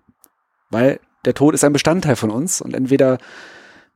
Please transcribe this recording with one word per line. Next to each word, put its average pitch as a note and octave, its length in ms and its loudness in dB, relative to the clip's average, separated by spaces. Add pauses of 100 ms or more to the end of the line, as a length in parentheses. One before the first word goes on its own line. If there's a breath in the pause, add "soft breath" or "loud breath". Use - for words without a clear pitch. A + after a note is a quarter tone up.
(720)
Weil B2 280 0 (260)
der B2+ 80 0
Tod D3 200 2
ist - 100 0
ein D3 100 2
Bestandteil D#3 420 0
von A2 140 -2
uns C3 320 -6
und - 120 -10
entweder C3 440 2 (800 loud breath)